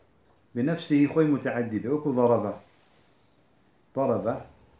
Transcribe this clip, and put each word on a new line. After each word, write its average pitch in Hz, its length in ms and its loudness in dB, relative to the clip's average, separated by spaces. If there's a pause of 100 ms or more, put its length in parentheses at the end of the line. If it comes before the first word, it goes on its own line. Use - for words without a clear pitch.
(540)
بنفسه 147 520 0
خوي 156 180 2
متعدي 117 540 -2
به. 107 120 -4
وكو 147 220 -2
ضرب، 117 480 2 (1400)
ضرب 120 460 -2 (380)